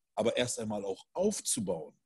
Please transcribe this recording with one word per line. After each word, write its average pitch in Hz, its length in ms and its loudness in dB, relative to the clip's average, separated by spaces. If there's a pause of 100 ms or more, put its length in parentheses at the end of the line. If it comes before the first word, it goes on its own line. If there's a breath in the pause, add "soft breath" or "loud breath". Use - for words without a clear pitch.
(160)
aber 113 200 4
erst 120 240 0
einmal 107 240 -2
auch 98 300 -6
aufzubauen. 160 800 0 (120)